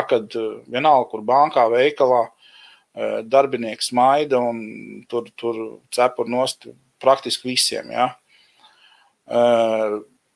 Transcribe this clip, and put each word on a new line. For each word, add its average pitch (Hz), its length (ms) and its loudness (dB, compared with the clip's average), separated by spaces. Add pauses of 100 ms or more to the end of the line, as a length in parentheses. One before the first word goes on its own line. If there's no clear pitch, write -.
ka, 120 160 2
e, 110 240 -8 (240)
vienalga, 131 400 2
kur 110 160 -8
bankā, 131 480 4
veikalā, 127 540 2
e, - 800 -12 (160)
darbinieks 120 640 0
smaida 135 480 2
un 117 240 -2 (480)
tur, 120 240 -4
tur 113 280 -6 (280)
cepur 123 400 -2
nost 123 400 -4 (320)
praktiski 131 480 0
visiem, 117 400 -4
ja. 120 220 -2 (1160)
E, 120 160 0 (920)